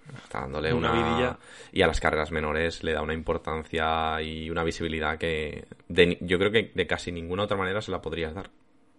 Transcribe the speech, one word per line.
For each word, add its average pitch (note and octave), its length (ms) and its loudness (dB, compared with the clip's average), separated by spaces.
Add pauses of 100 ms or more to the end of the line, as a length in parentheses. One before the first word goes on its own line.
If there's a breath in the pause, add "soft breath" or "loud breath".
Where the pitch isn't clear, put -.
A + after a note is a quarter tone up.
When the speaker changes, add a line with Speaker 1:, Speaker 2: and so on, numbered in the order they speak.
(260)
Speaker 1:
está - 160 -8
dándole D2+ 320 0
Speaker 2:
Una D#2+ 180 2
Speaker 1:
una E2 180 4
Speaker 2:
vidilla. E2 300 2 (320 loud breath)
Speaker 1:
Y F2+ 120 4
a F2 40 8
las D#2+ 140 2
carreras D#2 320 2
menores D#2 500 0
le E2 80 0
da D#2 100 0
una D#2 120 -2
importancia D#2+ 1080 0
y D#2+ 280 -6
una E2 160 0
visibilidad D#2+ 520 -2
que D2+ 460 -4 (240)
de F2 200 8
ni-, F2 120 2
yo F2+ 200 0
creo G2 120 4
que A2 240 2
de F2+ 120 2
casi F2 260 -4
ninguna F2 300 -4
otra G#2 120 -2
manera F#2+ 240 -2
se G#2+ 100 -10
la F2 120 -2
podrías D#2+ 340 -4
dar. F#2 140 -10 (500)